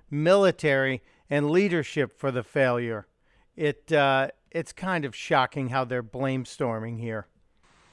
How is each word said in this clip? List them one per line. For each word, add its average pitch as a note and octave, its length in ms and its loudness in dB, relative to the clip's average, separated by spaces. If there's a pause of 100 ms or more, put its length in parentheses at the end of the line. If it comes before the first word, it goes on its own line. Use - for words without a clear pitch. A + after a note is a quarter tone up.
(100)
military D3+ 920 2 (280)
and D3 220 0
leadership E3+ 680 0
for C3+ 140 -4
the B2 100 -4
failure. A#2+ 640 -2 (500)
It, D3+ 360 -4
uh, C3+ 360 4 (220)
it's - 220 -6
kind F3+ 320 -4
of B2+ 120 -8
shocking C3 540 0
how C3 140 0
they're B2 180 -4
blame C3 420 -4
storming A2+ 540 -6
here. A2 280 -8 (680)